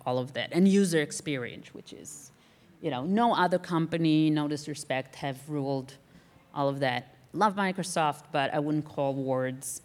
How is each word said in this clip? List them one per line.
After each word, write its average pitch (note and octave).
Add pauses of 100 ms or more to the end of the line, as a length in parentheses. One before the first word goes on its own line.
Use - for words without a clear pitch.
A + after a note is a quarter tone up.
all B2+
of B2+
that, A#2
and F3+
user F#3+
experience, -
which -
is, - (500)
you E3
know, B2+
no G#3+
other F3
company, E3
no D3+
disrespect, C#3+
have C3+ (120)
ruled C3+ (600)
all C#3
of C#3
that. B2 (180)
Love F#3+
Microsoft, F#3
but C#3
I D3+
wouldn't D3+
call C#3
Words C3